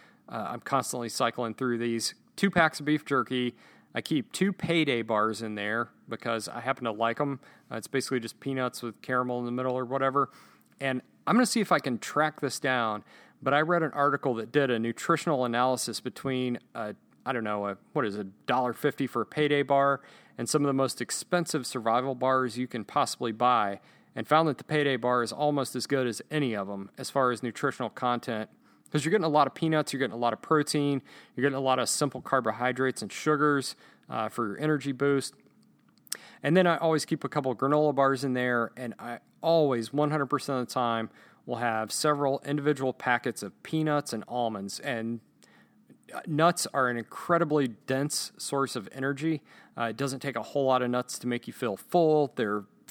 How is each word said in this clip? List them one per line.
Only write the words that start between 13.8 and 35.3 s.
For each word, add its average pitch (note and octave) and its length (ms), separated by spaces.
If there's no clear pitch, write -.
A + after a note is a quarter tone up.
an D3+ 100
article C#3+ 420
that A2 180
did C#3 180
a A#2 80
nutritional B2+ 680
analysis B2 540
between, B2+ 600
a, G#2+ 200
I C3 60
don't A#2 120
know, G#2 220
a, G2+ 100
what C#3+ 100
is G2+ 120
it, G2 300
dollar B2 260
fifty C#3 340
for A#2 160
a G2+ 40
payday D3 360
bar C#3 400
and A#2+ 100
some D3 140
of C#3+ 40
the C#3 80
most C3+ 260
expensive D#3 680
survival B2 480
bars B2+ 440
you B2+ 80
can A2+ 180
possibly B2+ 480
buy, A2 480
and A#2 100
found D#3+ 220
that C3+ 100
the - 60
Payday C#3+ 320
bar B2 260
is A2 100
almost D3 420
as B2+ 120
good C3 200
as A2+ 240
any C#3+ 240
of G2 140
'em G2 300
as C3 120
far C3 200
as A#2 120
nutritional B2 480
content, A#2+ 580
'cause C#3+ 140
you're D#3+ 60
getting G3 140
a D#3+ 40
lot D3 180
of C3 80
peanuts, D#3 380
you're C3+ 60
getting A#2+ 160
a A#2 40
lot A#2+ 140
of - 80
protein, C#3+ 600
you're B2 80
getting C3+ 160
a - 20
lot C3 180
of A#2 100
simple C3+ 320
carbohydrates B2 840
and G#2 80
sugars, D3 640
uh, A2+ 200
for A#2 180
your G2+ 120
energy C#3+ 340
boost. C#3 420